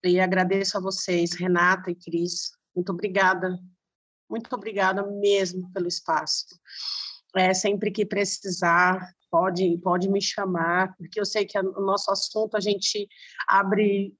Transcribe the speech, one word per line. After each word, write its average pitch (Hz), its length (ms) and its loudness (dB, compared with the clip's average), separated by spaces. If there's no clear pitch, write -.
E 180 160 4
agradeço 185 580 2
a 196 40 -2
vocês, 180 520 -2
Renata 180 580 2
e 170 40 -4
Cris. 170 560 -4
Muito 180 160 -4
obrigada. 185 680 0
Muito 226 240 -8
obrigada 196 540 0
mesmo 202 640 0
pelo 175 140 -2
espaço. - 600 -2
É, 185 180 4
sempre 202 360 0
que 202 140 0
precisar, 185 1080 0
pode, 175 480 2
pode 180 300 0
me 196 120 2
chamar, 185 760 0
porque 180 240 -8
eu 202 40 0
sei 202 200 -2
que - 120 -6
a, 196 60 0
o 190 180 -4
nosso 196 300 0
assunto, 214 460 -2
a 208 40 2
gente 202 480 -2
abre 202 720 2